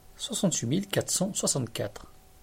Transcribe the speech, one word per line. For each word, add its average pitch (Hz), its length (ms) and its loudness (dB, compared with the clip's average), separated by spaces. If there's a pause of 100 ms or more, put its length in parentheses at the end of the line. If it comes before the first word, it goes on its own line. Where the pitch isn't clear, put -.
(160)
soixante-huit - 520 0
mille 185 200 2
quatre - 240 0
cent 190 240 0
soixante-quatre. - 760 -2 (320)